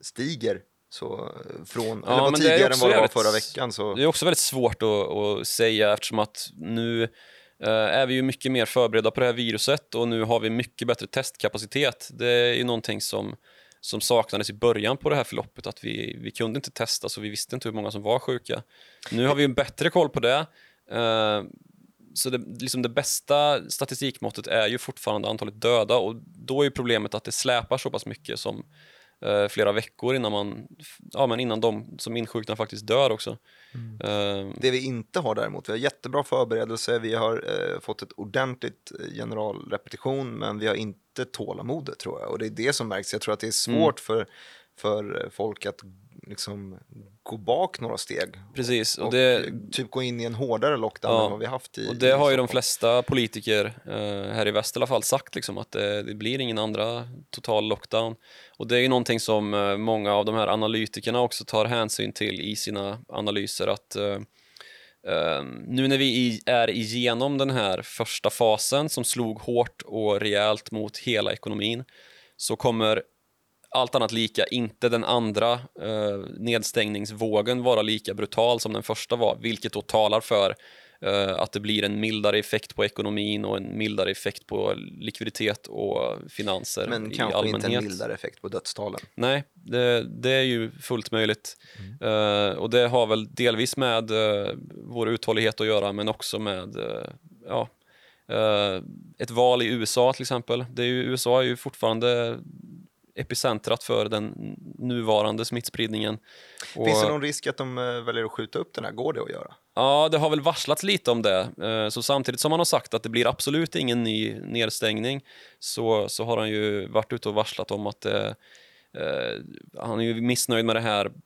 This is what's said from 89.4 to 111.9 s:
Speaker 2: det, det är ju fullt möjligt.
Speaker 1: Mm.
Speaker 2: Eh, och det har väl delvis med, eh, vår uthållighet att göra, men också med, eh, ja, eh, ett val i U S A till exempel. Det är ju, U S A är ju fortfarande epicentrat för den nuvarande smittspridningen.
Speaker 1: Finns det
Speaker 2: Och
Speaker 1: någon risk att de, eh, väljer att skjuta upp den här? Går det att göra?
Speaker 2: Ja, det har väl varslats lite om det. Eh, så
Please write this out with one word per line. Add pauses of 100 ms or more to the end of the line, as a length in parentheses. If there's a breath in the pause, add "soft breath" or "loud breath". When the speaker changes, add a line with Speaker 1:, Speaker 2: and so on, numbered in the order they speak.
Speaker 2:
det, (180)
det
är
ju
fullt
möjligt. (220 loud breath)
Speaker 1:
Mm. (400)
Speaker 2:
Eh,
och
det
har
väl
delvis
med,
eh, (220)
vår
uthållighet
att
göra,
men
också
med,
eh, (400)
ja, (600 soft breath)
eh, (360)
ett
val
i
U
S
A
till
exempel.
Det
är
ju,
U
S
A
är
ju
fortfarande (800)
epicentrat
för
den (460)
nuvarande
smittspridningen. (560 loud breath)
Speaker 1:
Finns
det
Speaker 2:
Och
Speaker 1:
någon
risk
att
de,
eh, (180)
väljer
att
skjuta
upp
den
här?
Går
det
att
göra? (220)
Speaker 2:
Ja,
det
har
väl
varslats
lite
om
det. (120)
Eh,
så